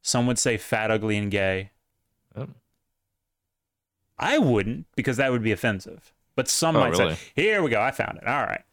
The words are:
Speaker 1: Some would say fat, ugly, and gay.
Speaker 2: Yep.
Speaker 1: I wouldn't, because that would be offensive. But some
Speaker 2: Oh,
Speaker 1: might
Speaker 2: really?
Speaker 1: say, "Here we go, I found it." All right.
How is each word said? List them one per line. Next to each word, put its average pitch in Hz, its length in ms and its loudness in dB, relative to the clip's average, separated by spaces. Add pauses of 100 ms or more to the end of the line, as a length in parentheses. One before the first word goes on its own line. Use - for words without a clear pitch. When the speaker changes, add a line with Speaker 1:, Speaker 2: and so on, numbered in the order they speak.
Speaker 1:
Some 123 260 0
would 123 120 0
say 120 180 0
fat, 110 340 -2
ugly, 107 280 0
and 101 120 -2
gay. 98 420 -2 (640)
Speaker 2:
Yep. 127 140 -10 (1700)
Speaker 1:
I 196 200 0
wouldn't, 123 480 2 (100)
because 120 220 -2
that 135 120 2
would 123 120 0
be 107 100 2
offensive. - 640 -4 (220)
But 135 120 -2
some 220 280 0
Speaker 2:
Oh, 113 40 6
Speaker 1:
might - 180 2
Speaker 2:
really? 85 180 4
Speaker 1:
say, - 200 -16
"Here 202 260 2
we 151 80 0
go, 110 120 2
I 127 80 0
found - 280 -6
it." - 80 -10
All 135 160 -2
right. - 300 -6